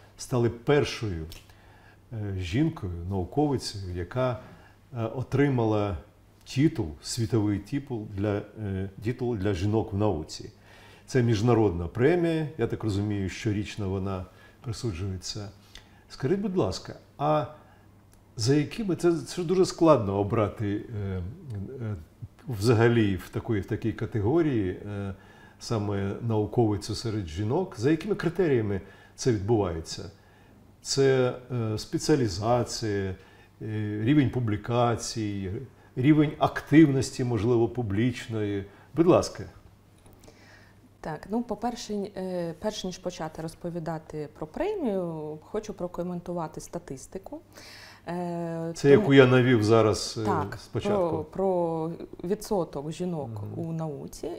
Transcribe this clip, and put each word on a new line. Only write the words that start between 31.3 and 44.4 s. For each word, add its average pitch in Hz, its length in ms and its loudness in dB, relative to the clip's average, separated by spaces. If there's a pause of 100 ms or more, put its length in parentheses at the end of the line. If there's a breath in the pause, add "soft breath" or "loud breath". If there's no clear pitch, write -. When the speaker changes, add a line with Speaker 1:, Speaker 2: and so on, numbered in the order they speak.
Speaker 1:
е, 110 260 -2
спеціалізація, 107 1400 0 (460 loud breath)
е, 107 420 -4
рівень 135 260 6
публікацій, 110 1200 0 (440 soft breath)
рівень 147 440 6
активності, 135 840 4
можливо, 117 460 2
публічної? 107 960 -2 (300 loud breath)
Будь 170 120 4
ласка. 104 360 6 (1600 loud breath)
Speaker 2:
Так, 160 280 -8
ну, 233 140 0
по-перше, 233 500 -4
е, 185 640 -4
перш 214 240 -4
ніж 180 140 -6
почати 170 440 -8
розповідати 160 960 -8
про 156 100 -8